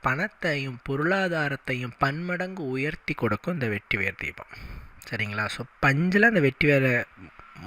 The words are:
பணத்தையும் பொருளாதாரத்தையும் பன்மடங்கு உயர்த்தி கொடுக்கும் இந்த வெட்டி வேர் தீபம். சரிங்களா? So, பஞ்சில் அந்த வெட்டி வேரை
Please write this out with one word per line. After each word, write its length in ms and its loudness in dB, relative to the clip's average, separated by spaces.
பணத்தையும் 800 -2
பொருளாதாரத்தையும் 1080 0
பன்மடங்கு 720 -2
உயர்த்தி 460 -2
கொடுக்கும் 400 -2
இந்த 140 -2
வெட்டி 300 -2
வேர் 200 -2
தீபம். 300 -10
சரிங்களா? 360 -4
So, 200 -6
பஞ்சில் 440 4
அந்த 160 6
வெட்டி 280 4
வேரை 360 4